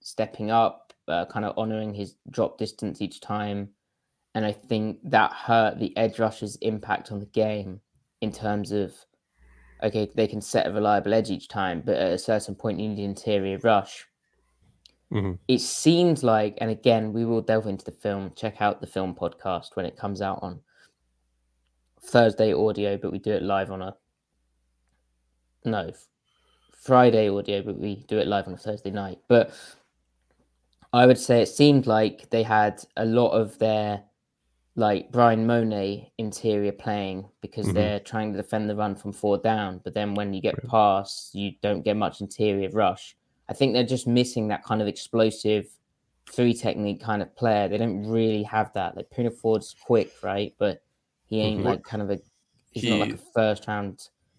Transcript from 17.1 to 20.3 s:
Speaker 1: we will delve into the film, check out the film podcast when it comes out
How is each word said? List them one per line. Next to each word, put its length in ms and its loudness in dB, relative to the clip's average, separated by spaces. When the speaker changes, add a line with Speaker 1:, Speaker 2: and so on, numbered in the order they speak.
Speaker 1:
we 140 -2
will 160 0
delve 260 0
into 160 -6
the 80 -12
film, 420 -6
check 260 -8
out 200 0
the 60 -10
film 280 -4
podcast 640 -6
when 100 -4
it 100 -10
comes 260 -6
out 200 -4